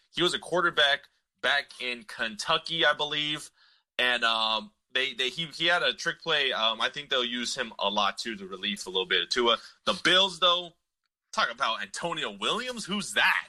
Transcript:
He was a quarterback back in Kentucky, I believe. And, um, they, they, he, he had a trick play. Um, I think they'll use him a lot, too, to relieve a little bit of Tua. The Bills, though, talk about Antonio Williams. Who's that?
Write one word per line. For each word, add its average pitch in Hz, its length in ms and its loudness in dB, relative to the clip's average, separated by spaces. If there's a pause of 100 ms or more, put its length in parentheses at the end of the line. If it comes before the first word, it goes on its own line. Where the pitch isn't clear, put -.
(100)
He - 140 -2
was 170 100 0
a 135 60 -4
quarterback 156 600 0 (380)
back 139 300 0 (100)
in 123 220 -6
Kentucky, 151 800 -4
I 147 100 6
believe. 151 540 4 (480)
And, 123 280 4
um, 110 480 2 (200)
they, 131 220 0
they, 127 140 0
he, 156 260 -6
he 165 120 -2
had 175 160 4
a 127 120 2
trick 156 260 -6
play. 147 320 0
Um, 113 280 0
I 120 80 2
think 143 220 -8
they'll 127 140 2
use 120 300 -4
him 117 240 -6
a 101 100 0
lot, 101 300 0
too, 113 180 -6
to 98 100 -12
relieve 98 400 -6
a 95 40 -10
little 92 160 -2
bit 90 160 0
of 85 60 -6
Tua. 117 300 2 (280)
The 107 80 0 (100)
Bills, 180 360 4
though, 175 300 2 (600)
talk 170 180 0
about 117 300 -2
Antonio 123 600 -6
Williams. 220 440 -4
Who's 190 280 -6
that? 120 360 0